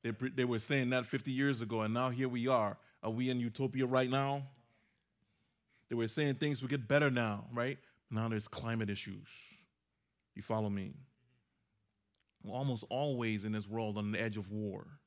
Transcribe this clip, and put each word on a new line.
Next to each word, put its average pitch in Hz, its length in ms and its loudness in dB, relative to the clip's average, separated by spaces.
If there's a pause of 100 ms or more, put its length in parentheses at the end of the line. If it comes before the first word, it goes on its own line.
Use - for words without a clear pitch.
They 113 80 -2
pre-, 127 200 -2
they 131 120 0
were 120 160 2
saying 131 300 2
that 127 160 2
fifty 135 260 -2
years 131 300 2
ago, 113 200 0
and 107 120 2
now 127 160 2
here 127 180 0
we 120 200 0
are. 110 300 4 (240)
Are 110 80 -2
we 123 200 0
in 123 100 2
utopia 131 460 0
right 127 240 4
now? 139 340 0 (1500)
They 120 60 -2
were 113 140 2
saying 143 260 2
things 147 260 0
will 131 60 -6
get 127 220 -2
better 143 200 6
now, 110 440 2
right? 123 240 0 (340)
Now 110 160 0
there's 107 220 -2
climate 113 400 -2
issues. 98 380 -6 (1080)
You 104 60 -10
follow 107 280 0
me? 98 240 -4 (1500)
We're 101 100 -8
almost 127 360 -2
always 120 560 0
in 107 80 -2
this 104 120 -2
world 107 320 -2
on 104 140 -2
the 107 100 0
edge 110 140 -2
of 98 160 -6
war. 104 360 -6 (200)